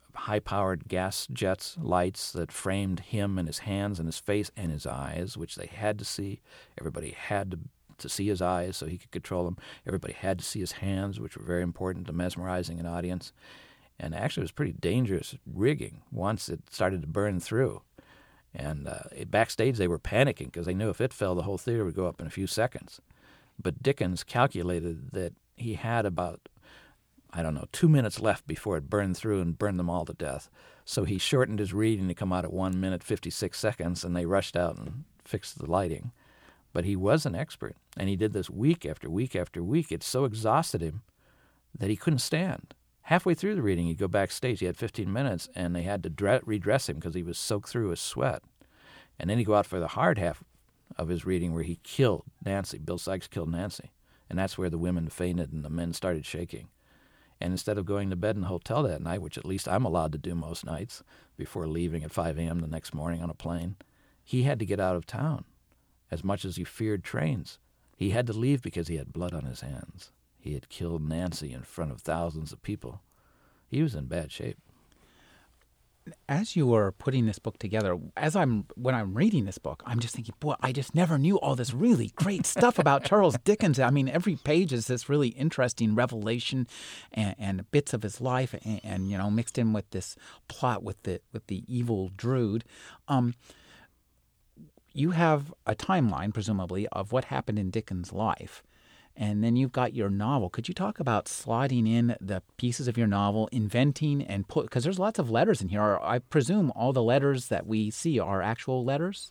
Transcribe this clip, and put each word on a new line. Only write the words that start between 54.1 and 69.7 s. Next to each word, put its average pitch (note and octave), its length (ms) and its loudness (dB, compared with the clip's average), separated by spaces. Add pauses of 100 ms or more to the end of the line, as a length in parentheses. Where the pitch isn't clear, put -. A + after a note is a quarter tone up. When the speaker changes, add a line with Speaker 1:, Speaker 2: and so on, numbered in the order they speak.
Speaker 1:
And F2 100 -2
that's F#2+ 180 -2
where F#2 120 0
the E2 80 -2
women E2+ 320 0
fainted F2 440 -2
and D2+ 100 -4
the D2 60 -8
men E2+ 240 -2
started E2 320 -2
shaking. - 440 -8 (680)
And F2 120 -2
instead G2+ 260 0
of G2 80 -2
going G2 240 0
to F#2+ 60 -2
bed G#2 220 0
in G2 60 -2
a F2 40 -4
hotel A2 360 -2
that E2+ 180 0
night, F2 200 -4
which - 160 -10
at - 80 -10
least F#2+ 220 -4
I'm A2 180 2
allowed E2 280 2
to D2+ 40 -4
do E2+ 180 -4
most E2 300 -6
nights E2 380 -8 (340)
before E2+ 300 -6
leaving E2 360 -2
at D#2+ 80 -10
five E2 260 -2
A E2 40 -2
M E2 180 -2
the D#2+ 80 -4
next D#2 260 -8
morning E2 280 -4
on E2+ 80 -4
a E2 40 -6
plane, E2+ 420 -6 (480)
he B2+ 200 0
had C3+ 160 2
to G#2+ 60 -2
get F#2 140 -2
out F#2 160 2
of E2+ 100 -2
town. C3+ 400 -4 (640)
As D#2+ 140 -4
much G2 220 -2
as F#2 100 -6
he F2+ 80 -4
feared G#2 400 -2
trains, - 560 -2 (380)
he F#2+ 140 2
had A#2+ 160 2
to A2+ 60 -2
leave B2 280 2
because E2+ 260 -4
he E2 80 -2
had C#2+ 160 -6
blood F2 220 -4
on D#2 100 -4
his B1+ 180 -8
hands. - 500 -12 (280)